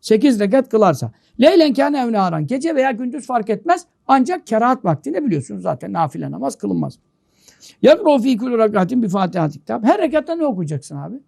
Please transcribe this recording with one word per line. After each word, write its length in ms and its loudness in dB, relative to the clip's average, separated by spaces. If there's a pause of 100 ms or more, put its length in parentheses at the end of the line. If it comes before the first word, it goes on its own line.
Sekiz 380 2
rekat 300 2
kılarsa. 420 2 (300)
Leylen 320 6
kâne 260 0
ev 120 -2
nâran. 360 0
Gece 280 -4
veya 160 0
gündüz 340 -8
fark 240 -4
etmez. 360 -2 (220)
Ancak 400 2
kerahat 380 0
vaktinde 400 -2
biliyorsunuz 360 -4
zaten 320 -6
nafile 380 -4
namaz 260 -6
kılınmaz. 420 -4 (840)
Yakrû 380 6
fî 160 0
kulü 200 -4
rekâtin 460 0
bi 40 -2
Fâtiha-i 420 -2
Kitâb. 340 -8
Her 180 2
rekatta 340 -2
ne 100 -2
okuyacaksın 500 -6
abi? 200 -12 (120)